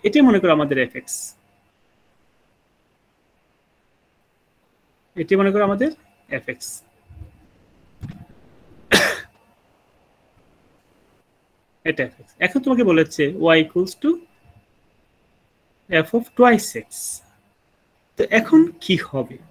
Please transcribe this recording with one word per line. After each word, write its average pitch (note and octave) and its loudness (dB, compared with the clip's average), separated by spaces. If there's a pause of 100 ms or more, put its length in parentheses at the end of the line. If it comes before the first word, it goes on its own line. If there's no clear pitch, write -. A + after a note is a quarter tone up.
এটাই C#4 4
মনে G3+ 4
করো F3 4
আমাদের C#3+ -2 (100)
এফএক্স, - -14 (4000)
এটাই F3 0
মনে G3 4
করো G#3 2
আমাদের A3+ 0 (480)
এফএক্স, B2+ -12 (4000)
এটা D3+ -4
এফএক্স। - -20 (140)
এখন C4+ -4
তোমাকে B3+ 0
বলেছে D#3+ 0 (320)
y - 4
equals F3+ -4 (100)
to D4 0 (2000)
f - -20 (100)
of A#3 -4 (140)
twice A#3+ 4 (160)
x, - -20 (1300)
তো - -2 (180)
এখন D#4+ 4 (240)
কি F#3+ 0 (160)
হবে? C3 -8 (140)